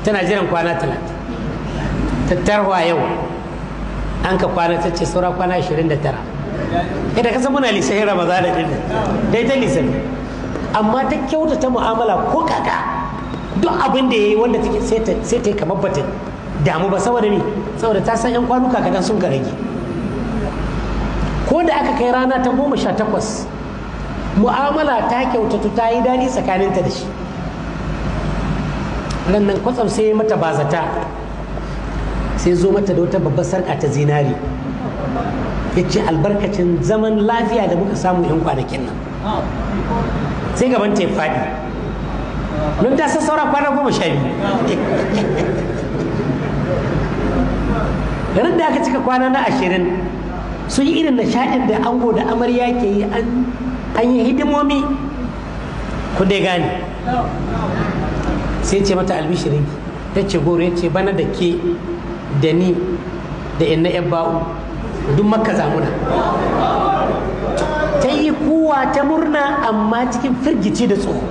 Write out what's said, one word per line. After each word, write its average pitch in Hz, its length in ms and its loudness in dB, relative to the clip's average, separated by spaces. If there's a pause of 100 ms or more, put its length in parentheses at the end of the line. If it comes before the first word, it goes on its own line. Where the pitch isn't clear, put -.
Tana 208 200 2
jiran 185 240 0
kwana 170 320 0
talatin. - 360 -4 (1120)
Ta 180 60 4 (100)
tarwa 196 420 2
yau. 165 100 2 (1300)
An 185 140 0
ka 185 100 2
kwana, 170 340 2
ta 175 100 0
ce 170 140 -2
saura 180 260 0
kwana 180 240 0
ashirin 160 320 0
da 151 100 2
tara. 143 200 -2 (960)
Kai 233 60 2
da 233 100 2
ka 247 80 0
san 262 140 2
muna 254 180 2
lisahin 208 360 2
Ramadana 180 480 2
din 165 140 0
nan. - 640 -2
Dai 233 140 4
ta 262 100 2
lisahi. 165 360 2 (840)
Amma 220 360 2
ta 294 60 0 (120)
kyautata 302 420 0
mu'amala 226 640 2
ko 311 140 2
kaka. - 600 -2 (560)
Duk 339 100 4 (140)
abin 262 240 2
da 247 60 2
ya 208 140 4
yi 214 60 4
wanda 220 240 4
take, - 220 0
sai 220 220 2
ta, 190 80 0 (100)
sai - 200 0
ta 208 80 2
yi 202 60 0
kamar 185 220 -2
bata 151 240 0 (640)
damu 165 260 2
ba. 190 100 2
Saboda 240 300 2
me? 196 120 2 (360)
Saboda 214 260 2
ta 226 120 0
san 233 160 0
ƴan 240 160 2
kwanuka 254 340 2
kaɗan 180 220 2
sun 208 160 0
ka 175 80 2
rage. 135 240 0 (2000)
Ko 311 140 4
da 294 180 2
aka 269 160 0
kai 247 140 2
rana 254 320 2
ta 247 80 2
goma 269 260 2
sha - 160 0
takwas, 208 520 -2 (920)
mu'amala 269 720 2
ta 247 220 2
kyautatu, 208 440 0
ta 226 140 2
yi 240 120 2
daɗi 254 280 2
tsakaninta 196 540 2
da - 60 2
shi. - 160 -6 (2250)
Ran 208 160 4
nan 196 140 2
kwatsam 240 280 0
sai 214 200 2
ya 214 60 4
mata 214 220 2
bazata. 156 460 0 (1500)
Sai 180 160 2
zo 180 180 4
mata 196 220 2
da 170 80 2
wata 180 180 2
babbar 156 260 0
sarƙa 180 340 -2
ta 151 80 0
zinari. 143 480 2 (1400)
Ya 180 120 2
ce, 208 140 0
"Albarkacin 175 800 2
zaman 214 440 2
lafiya 226 440 2
da 175 60 2
muka 185 200 0
samu 180 300 2
ƴan 156 160 2
kwanakin 135 440 -2
nan." 101 100 -6 (1600)
Sai 254 140 2
gaban 208 240 2
ta 196 100 2
ya 160 60 0
faɗi. 156 300 0 (1400)
Don 254 160 4
ta 302 100 2
san 311 140 2
saura 302 300 2
kwana 285 240 2
goma 269 160 2
sha 208 180 0
biyu. 143 240 0 (4000)
Garin 294 220 2
da 320 100 2
aka 269 160 2
cika 262 160 0
kwana 254 300 2
na 262 160 2
ashirin, 180 540 0 (680)
sun 269 180 2
yi 320 180 2
irin 285 140 4
nishaɗin 240 500 2
da 214 80 2 (120)
ango 240 260 2
da - 180 2
amarya 240 480 2
ke 208 60 2
yi, 202 180 2
an, 233 420 0 (500)
an 233 200 4
yi 233 80 4 (100)
hidimomi. 285 480 2 (1400)
Ku 190 80 2
dai 190 160 4
gane. 180 280 2 (1900)
Sai 196 220 2
ce 196 120 2
mata, 185 200 0
"Albishirinki." 151 560 0 (420)
Ta 196 140 2
ce, 175 100 0
"Goro." 170 240 2
Ya 175 140 2
ce, 175 140 0
"Bana 190 220 2
da 165 120 0
ke, 175 340 0 (840)
da 156 120 4
ni, 180 220 4 (840)
da 165 80 4
inna 160 240 2
Yabba'u, 165 540 0 (720)
duk 208 80 4
Makka 214 300 2
za 156 100 2
muna." 147 220 0 (2000)
Ta 262 100 2
yi 302 220 2
kuwa 302 640 2
ta 277 100 2
murna, 302 640 2
amma 220 440 2
cikin 247 320 0
firgici 240 440 2
da 202 80 4
tsoro. - 240 -2 (120)